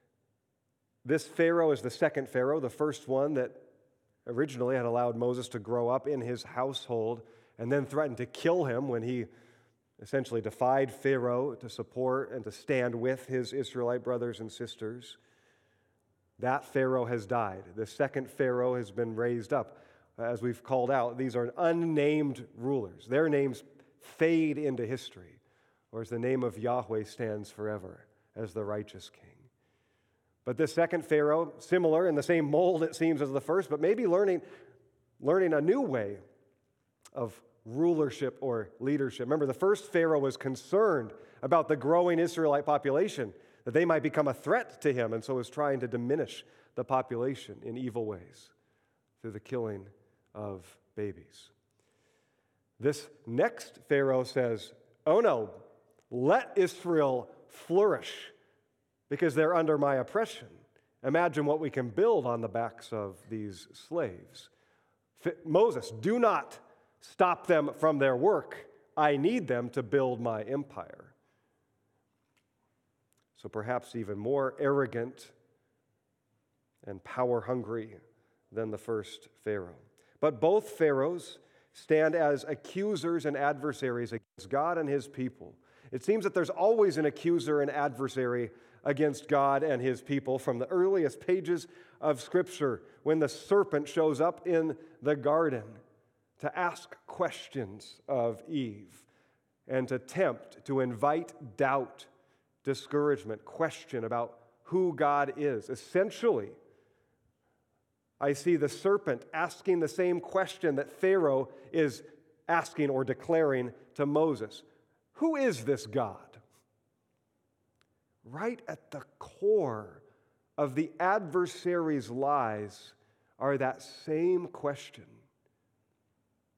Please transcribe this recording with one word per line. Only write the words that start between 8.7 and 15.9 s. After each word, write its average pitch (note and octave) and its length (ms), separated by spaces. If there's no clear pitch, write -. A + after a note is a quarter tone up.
when A#2 160
he B2 220
essentially B2 380
defied B2+ 540
Pharaoh B2+ 640
to A2 140
support B2+ 600
and A#2 140
to G#2+ 60
stand B2 440
with B2+ 300
his B2+ 260
Israelite B2 520
brothers A#2+ 360
and A2 100
sisters. A#2 680